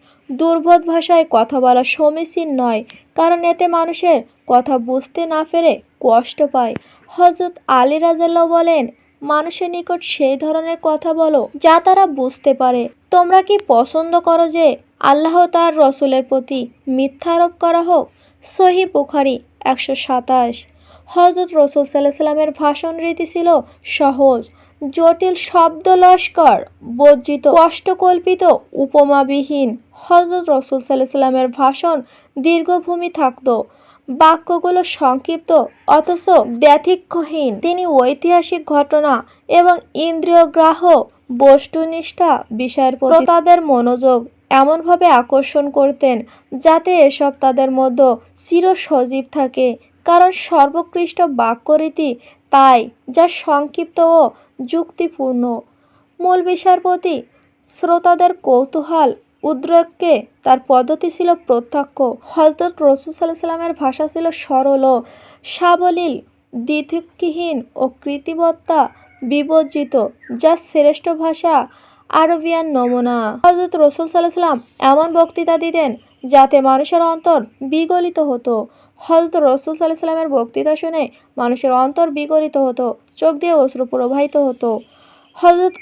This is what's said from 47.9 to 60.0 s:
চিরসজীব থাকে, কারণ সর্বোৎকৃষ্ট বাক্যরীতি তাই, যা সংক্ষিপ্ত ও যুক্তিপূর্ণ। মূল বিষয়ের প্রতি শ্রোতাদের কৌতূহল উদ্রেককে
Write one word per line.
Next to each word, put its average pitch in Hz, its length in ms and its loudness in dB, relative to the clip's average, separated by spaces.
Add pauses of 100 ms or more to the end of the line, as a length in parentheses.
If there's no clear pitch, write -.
চিরসজীব 294 840 -2
থাকে, 262 360 -2 (380)
কারণ 359 260 4
সর্বোৎকৃষ্ট 339 920 -2
বাক্যরীতি 294 880 -2 (420)
তাই, 269 280 6 (300)
যা 330 160 2 (180)
সংক্ষিপ্ত 302 560 -4
ও 330 220 4 (440)
যুক্তিপূর্ণ। 311 800 -6 (760)
মূল 359 220 0
বিষয়ের 359 380 0
প্রতি 359 360 -4 (580)
শ্রোতাদের 349 600 0
কৌতূহল 285 760 -2 (340)
উদ্রেককে 339 720 0 (300)